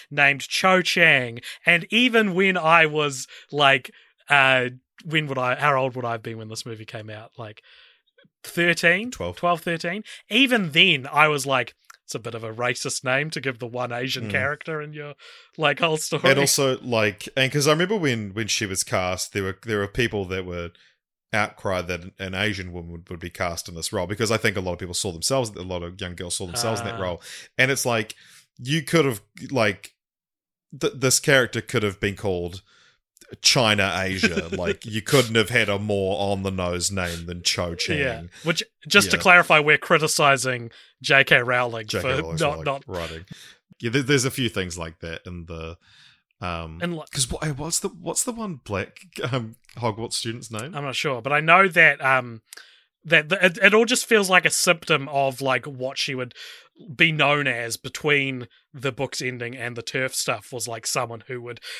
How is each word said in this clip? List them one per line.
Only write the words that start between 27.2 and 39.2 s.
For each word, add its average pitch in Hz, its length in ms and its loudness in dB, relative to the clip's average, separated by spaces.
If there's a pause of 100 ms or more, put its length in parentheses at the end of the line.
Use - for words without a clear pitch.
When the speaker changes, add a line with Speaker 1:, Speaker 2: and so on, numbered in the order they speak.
Speaker 2:
And 131 120 4
it's 135 140 -2
like, 117 300 -2 (440)
you 143 240 -2
could 160 220 4
have, 117 160 -2 (300)
like, 107 440 -2 (840)
th-, 156 160 -2
this 127 240 2
character 127 400 2
could 113 220 -2
have 101 180 -4
been 98 160 -2
called 90 460 -4 (800)
China 104 500 4 (100)
Asia. 92 460 -2
Speaker 1:
<laughs> 87 80 -6
Speaker 2:
Like, 87 300 -4
you 107 160 -4
couldn't 120 320 4
have 107 160 4
had 113 180 4
a 101 100 2
more 101 540 0
on-the-nose 92 580 -2
name 85 360 -4
than 87 160 -8
Cho 87 320 -2
Chang. 147 240 -2
Speaker 1:
Yeah, 123 240 -4 (220)
which, 160 200 -2 (240)
just 190 220 4
to 180 80 2
Speaker 2:
Yeah. - 40 -6